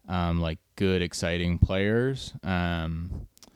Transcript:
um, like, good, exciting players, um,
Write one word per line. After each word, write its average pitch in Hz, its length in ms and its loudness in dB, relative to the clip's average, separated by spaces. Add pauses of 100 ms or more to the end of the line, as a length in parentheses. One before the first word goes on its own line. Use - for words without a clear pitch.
um, 85 320 2
like, 82 180 -2 (180)
good, 95 240 2
exciting 87 580 0
players, 113 840 2
um, 85 840 -2 (280)